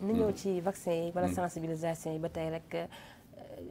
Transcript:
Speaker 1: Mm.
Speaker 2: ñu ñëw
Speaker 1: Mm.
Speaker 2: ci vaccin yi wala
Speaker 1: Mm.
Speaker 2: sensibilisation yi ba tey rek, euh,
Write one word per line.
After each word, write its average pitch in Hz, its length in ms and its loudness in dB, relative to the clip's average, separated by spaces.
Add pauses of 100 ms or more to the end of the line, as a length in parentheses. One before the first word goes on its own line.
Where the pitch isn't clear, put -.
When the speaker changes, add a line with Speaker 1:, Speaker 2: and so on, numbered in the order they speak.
Speaker 1:
Mm. 190 60 0
Speaker 2:
ñu 214 60 4
ñëw 226 160 6
Speaker 1:
Mm. 190 60 2
Speaker 2:
ci 185 260 0
vaccin 185 300 0
yi 170 220 2
wala 180 140 4
Speaker 1:
Mm. 180 80 0
Speaker 2:
sensibilisation 165 800 0
yi 156 60 0
ba 160 100 0
tey 160 200 -2
rek, 160 240 -4
euh, 170 120 -2 (840)